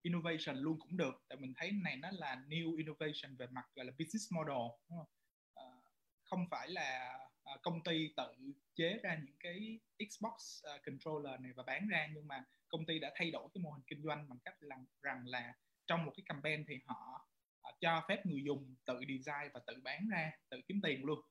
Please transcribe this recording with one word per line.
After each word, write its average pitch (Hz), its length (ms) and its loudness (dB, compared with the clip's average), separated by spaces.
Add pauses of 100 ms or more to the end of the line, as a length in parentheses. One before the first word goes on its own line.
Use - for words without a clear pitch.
innovation 165 560 2
luôn 156 220 4
cũng - 180 -4
được. 135 320 2
Tại 135 80 -8
mình 131 200 -4
thấy 180 140 0
này 165 260 2
nó 156 140 -4
là 151 240 -2 (120)
new 160 300 2
innovation 151 600 -2
về 123 140 -4
mặt 127 140 -4 (100)
gọi 127 100 -4
là 127 60 -6
business 160 420 -2
model, 139 340 2 (220)
đúng 170 80 -6
không? 156 100 -8 (460)
Ờ, - 100 -16 (600)
không 180 280 2
phải 131 180 -2
là, 131 500 -2 (240)
ờ, 139 200 -8
công 165 200 2
ty 160 340 4
tự 135 360 -4 (220)
chế 180 280 4
ra 170 220 2
những - 140 -18
cái 214 400 -4 (300)
Xbox, - 540 -4
ờ, 143 220 -8
controller 139 560 -2
này 127 140 -8
và 127 80 -8
bán 143 240 0
ra, 160 260 4
nhưng 151 140 -8
mà 135 160 -4 (240)
công 160 180 0
ty 160 140 2
đã 139 160 -2
thay 165 160 2
đổi - 220 -4
cái 185 100 -2
mô 151 80 -2
hình 139 160 -10
kinh 147 160 -6
doanh 147 260 -2
bằng 127 160 -12
cách - 140 -8
là, 139 180 -10 (240)
rằng 127 260 -2
là 123 260 -2 (340)
trong 170 180 4
một 139 120 -2
cái 190 80 -14
campaign 151 420 0
thì 139 80 -4 (100)
họ, 131 420 -8 (340)
ờ, 131 180 -8
cho 165 280 4
phép 196 180 2
người 143 200 2
dùng 135 300 0 (100)
tự 127 140 0
design 143 540 0
và 123 140 -8
tự 120 60 -4 (100)
bán 147 240 2
ra, 160 240 6 (180)
tự 131 180 -4
kiếm 196 160 4
tiền 139 220 6
luôn. 151 140 4 (120)